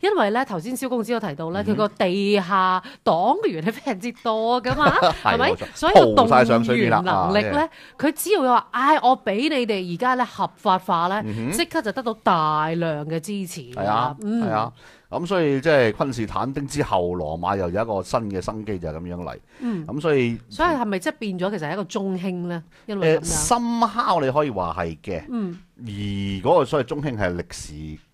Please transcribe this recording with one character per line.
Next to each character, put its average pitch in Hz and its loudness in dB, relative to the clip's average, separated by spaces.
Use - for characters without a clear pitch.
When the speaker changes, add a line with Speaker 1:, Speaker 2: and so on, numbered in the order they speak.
Speaker 1:
因 381 2
為 214 2
呢， 240 0
頭 202 -6
先 240 -6
蕭 262 -6
公 240 -2
子 226 -4
有 233 -2
提 196 -6
到 160 -6
呢， 196 -2
Speaker 2:
嗯 - -2
哼。 214 0
Speaker 1:
佢 - 2
個 208 2
地 202 0
下 185 2
黨 202 4
員 170 -2
係 220 0
非 247 -12
常 185 -6
之 233 -8
多 226 0
㗎 247 -2
嘛， - 6
Speaker 2:
<laughs> 330 2
係， 165 4
Speaker 1:
係 - 4
咪？ 269 2
Speaker 2:
冇 - -2
錯。 - -10
Speaker 1:
所 320 0
以 415 2
個 190 12
動 113 6
員 - -
Speaker 2:
蒲 233 6
晒 127 8
上 117 4
水 123 2
面 117 2
啦， 107 4
Speaker 1:
能 95 2
力 214 2
呢， 285 0
Speaker 2:
啊， 320 -2
Speaker 1:
佢 294 0
只 339 -2
要 370 2
話： 247 2
唉， 269 4
我 254 6
畀 226 0
你 269 0
哋 190 -2
而 - -6
家 247 2
呢， 247 0
合 185 -4
法 190 2
化 180 0
呢， 202 -2
Speaker 2:
嗯 107 -4
哼。 127 -4
Speaker 1:
即 302 0
刻 330 -2
就 214 -6
得 262 -6
到 226 -4
大 156 2
量 160 -2
嘅 160 -4
支 196 -8
持 170 -14
㗎 123 -14
啦。 98 -4
Speaker 2:
係 - 0
啊， 120 0
Speaker 1:
嗯。 220 -2
Speaker 2:
係 208 -2
啊。 110 -2
噉 147 -4
所 180 2
以 139 2
即 151 0
係 131 6
君 139 -2
士 113 -4
坦 117 -4
丁 143 -4
之 143 0
後， 90 0
羅 80 -4
馬 90 -2
又 92 -2
有 95 -2
一 - 0
個 104 -2
新 117 -2
嘅 95 -4
生 107 -8
機 101 -6
就 85 -8
係 76 -8
噉 80 -8
樣 87 -8
嚟。 64 -10
Speaker 1:
嗯。 214 -6
Speaker 2:
噉 151 -8
所 156 2
以 120 2
Speaker 1:
所 - -2
以 349 4
係 277 0
咪 202 -2
即 311 -4
係 - -10
變 196 -6
咗 185 -2
其 208 -6
實 151 -6
係 156 -4
一 185 -4
個 202 -4
中 196 -4
興 185 -4
呢？ 170 -6
因 208 -6
為 160 4
噉 - 0
樣。 - -
Speaker 2:
呃， - -12
somehow 233 0
你 131 2
可 147 2
以 143 -2
話 90 -4
係 82 -4
嘅。 - -8
Speaker 1:
嗯。 196 -6
Speaker 2:
而 117 -12
嗰 101 0
個 143 2
所 147 -2
謂 123 -2
中 147 -6
興 135 -4
係 90 0
歷 87 -6
時 78 -12